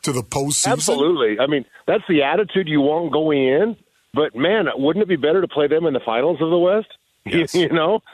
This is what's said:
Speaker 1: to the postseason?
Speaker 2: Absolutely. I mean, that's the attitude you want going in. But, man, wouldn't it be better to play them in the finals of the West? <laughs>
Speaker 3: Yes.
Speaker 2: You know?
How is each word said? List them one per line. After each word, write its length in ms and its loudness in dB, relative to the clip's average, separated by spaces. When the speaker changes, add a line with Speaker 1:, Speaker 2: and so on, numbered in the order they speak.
Speaker 1:
to 100 -2
the 100 -4
postseason? 500 -2
Speaker 2:
Absolutely. 680 0
I 80 0
mean, 180 -2
that's 220 0
the 160 2
attitude 440 -2
you 120 0
want 320 0
going 340 2
in. 300 2
But, 220 0
man, 400 0
wouldn't 300 0
it 40 -2
be 60 0
better 260 2
to 80 0
play 200 0
them 180 0
in 80 0
the 100 -2
finals 380 0
of 80 0
the 80 2
West? 340 0
<laughs> 40 -20
Speaker 3:
Yes. 280 -2
Speaker 2:
You 140 2
know? 320 0